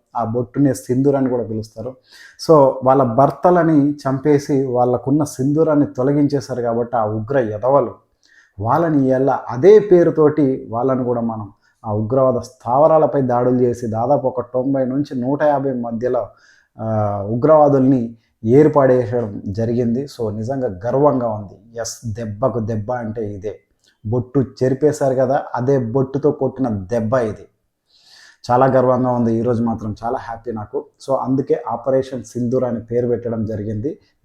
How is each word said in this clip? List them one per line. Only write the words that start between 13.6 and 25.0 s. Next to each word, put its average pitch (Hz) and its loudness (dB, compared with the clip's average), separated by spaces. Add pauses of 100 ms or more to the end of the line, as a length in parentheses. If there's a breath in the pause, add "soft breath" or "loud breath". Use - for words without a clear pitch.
చేసి 120 0
దాదాపు 127 0
ఒక 123 -2 (140)
తొంభై 131 0
నుంచి 131 -4
నూట 139 -2
యాభై 139 2
మధ్యలో, 117 -4 (520 soft breath)
ఆ, 107 -2 (120)
ఉగ్రవాదుల్ని 135 4 (280)
ఏర్పాడేయడం 123 2
జరిగింది. 117 -2
So 110 -6
నిజంగా 113 -6
గర్వంగా 131 2
ఉంది. 107 -10
ఎస్, - -10
దెబ్బకు 113 -4
దెబ్బ 110 -4
అంటే 110 -6
ఇదే. 98 -10 (460)
బొట్టు 120 0 (180)
చెరిపేశారు 135 0